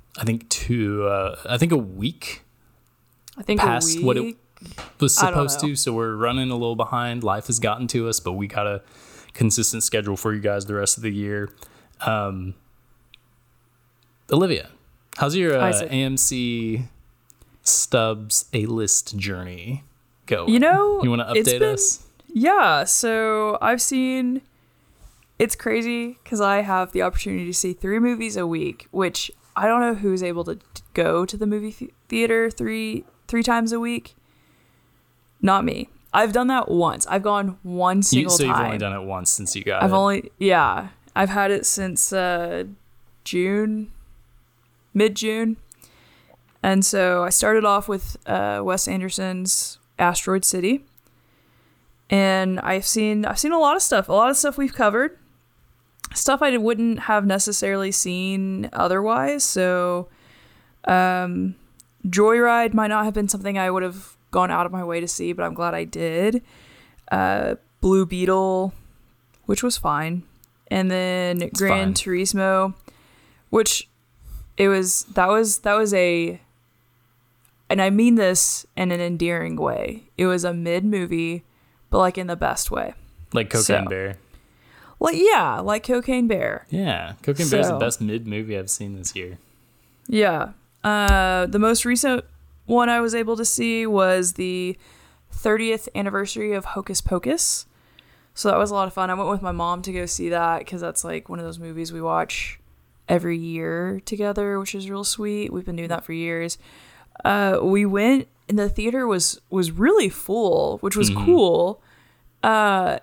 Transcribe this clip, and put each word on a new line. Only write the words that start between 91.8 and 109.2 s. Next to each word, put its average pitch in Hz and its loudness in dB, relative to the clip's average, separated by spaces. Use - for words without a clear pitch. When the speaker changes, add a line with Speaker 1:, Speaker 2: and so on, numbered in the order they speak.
Speaker 2:
recent 247 0
one 240 4
I 233 2
was 233 -2
able 226 -2
to 226 -2
see 226 0
was 185 2
the 185 -4
thirtieth 220 0
anniversary 202 -4
of 190 -4
Hocus - -6
Pocus. - -2
So - -2
that 190 4
was 202 2
a 202 -4
lot 196 0
of 185 -8
fun. 185 -2
I 185 -2
went 185 -2
with 196 -2
my 180 -4
mom 175 -4
to 190 -8
go 180 -6
see 170 -6
that 170 0
'cause 180 -10
that's, 170 -6
like, 165 -10
one 175 -10
of 165 -10
those 165 -12
movies 165 -10
we 165 -10
watch 165 -4
every 175 0
year 165 -6
together, 202 -4
which 196 -8
is 196 -10
real 196 -8
sweet. 208 -4
We've 180 -6
been 175 -8
doing 170 -8
that 170 -6
for 165 -12
years. 165 -6
Uh, 196 2
we 202 2
went 214 2
and 208 0
the 202 0
theater 233 -2
was, 190 0